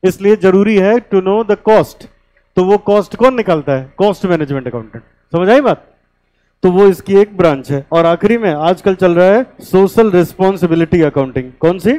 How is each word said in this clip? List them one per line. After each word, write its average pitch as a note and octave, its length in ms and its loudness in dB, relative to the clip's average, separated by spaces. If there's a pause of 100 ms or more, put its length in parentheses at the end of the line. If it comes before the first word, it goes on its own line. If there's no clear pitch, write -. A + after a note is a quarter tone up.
इसलिए G3 320 0
जरूरी G3 420 0
है G3 160 0 (160)
to F#3+ 120 0
know G3 220 -2
the G#3 180 -2
cost। G#3+ 440 0 (520)
तो F3+ 60 0
वो G3+ 140 2
cost G3+ 380 -2
कौन B3+ 200 0
निकालता E3+ 380 -2
है? C3 240 -8
Cost G3 280 -2
management C#3+ 420 -4
accountant। A#2 360 -14 (300)
समझ F3+ 160 0
आई C4 120 4
बात? G#3+ 260 -4 (760)
तो F#3 80 2
वो F#3+ 160 2
इसकी G3 280 -2
एक G#3 220 2
branch C#3+ 340 -2
है। C#3 200 -6
और E3 140 2
आखिरी G3+ 320 0
में G#3+ 140 -2
आजकल E3+ 440 -2
चल F3+ 200 0
रहा F3+ 120 4
है A3 160 2 (180)
social G3 500 0
responsibility F3 920 0
accounting। C3 580 -4
कौन F3 200 0
सी? G3+ 200 -2